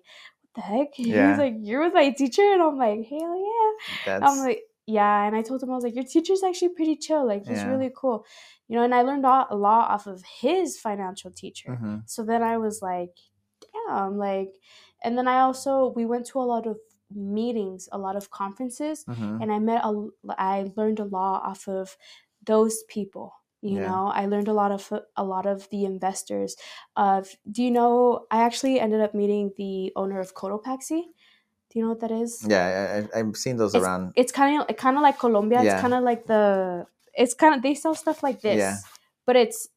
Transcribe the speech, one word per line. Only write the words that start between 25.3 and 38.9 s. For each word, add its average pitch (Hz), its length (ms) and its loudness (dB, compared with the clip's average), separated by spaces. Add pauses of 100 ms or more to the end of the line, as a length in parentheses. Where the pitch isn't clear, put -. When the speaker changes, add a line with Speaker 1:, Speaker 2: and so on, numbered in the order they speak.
Speaker 1:
of 196 240 -4
the 202 140 -2
investors 190 720 -4 (400)
of, 196 380 2 (160)
do 240 120 -2
you 247 80 2
know, 240 600 4
I 226 120 4
actually 254 380 2
ended 214 200 2
up 208 140 0
meeting 202 420 0
the 190 400 -6
owner 196 240 -4
of 185 140 -10
Cotopaxi. 262 680 -6 (680)
Do 226 80 -4
you 226 40 0
know 226 80 0
what 226 100 -4
that 226 100 -4
is? 233 360 -4
Speaker 2:
Yeah, 95 640 2
I, 110 40 -2
I, - 20 0
I've 110 160 -2
seen 131 220 -4
those 107 180 2
Speaker 1:
It's, 92 120 4
Speaker 2:
around. 92 280 -2
Speaker 1:
it's 247 180 2
kinda, 277 320 2 (100)
kinda 262 260 2
like 277 180 4
Colombia. 226 440 2
It's 214 100 6
Speaker 2:
Yeah. - 20 2
Speaker 1:
kinda 247 260 0
like 240 260 0
the, 190 600 2 (280)
it's 254 200 2
kinda, 311 260 6
they 277 140 2
sell 320 200 -2
stuff 311 280 -4
like 254 180 -4
this, 208 220 2
Speaker 2:
Yeah. - 180 -2 (460)